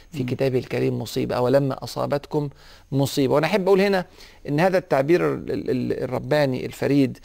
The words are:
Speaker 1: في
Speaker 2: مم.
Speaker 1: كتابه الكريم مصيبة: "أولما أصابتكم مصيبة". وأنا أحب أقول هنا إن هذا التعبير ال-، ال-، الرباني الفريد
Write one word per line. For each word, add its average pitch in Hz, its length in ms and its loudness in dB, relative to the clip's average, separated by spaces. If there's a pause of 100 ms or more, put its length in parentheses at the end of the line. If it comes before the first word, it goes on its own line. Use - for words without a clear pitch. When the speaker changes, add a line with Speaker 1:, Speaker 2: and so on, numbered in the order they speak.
(120)
Speaker 1:
في 135 120 -6
Speaker 2:
مم. 123 60 -4
Speaker 1:
كتابه 127 300 0
الكريم 123 420 -2
مصيبة: 120 340 -4
"أولما 131 480 0
أصابتكم 143 680 -4 (420)
مصيبة". 135 420 2
وأنا 151 140 2
أحب 185 200 0
أقول 190 140 6
هنا 196 240 2 (440)
إن 143 100 0
هذا 185 180 4
التعبير 156 560 2
ال-، 120 180 -6
ال-، 123 520 -2
الرباني 127 600 0
الفريد 127 600 0